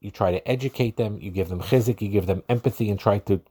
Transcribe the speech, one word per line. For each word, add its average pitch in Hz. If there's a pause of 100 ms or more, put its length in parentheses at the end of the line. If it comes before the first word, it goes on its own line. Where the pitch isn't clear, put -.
You 104
try 95
to -
educate 127
them. 107
You 101
give 90
them 90
chizik. 123
You 107
give 98
them 92
empathy 117
and 98
try 101
to 98 (120)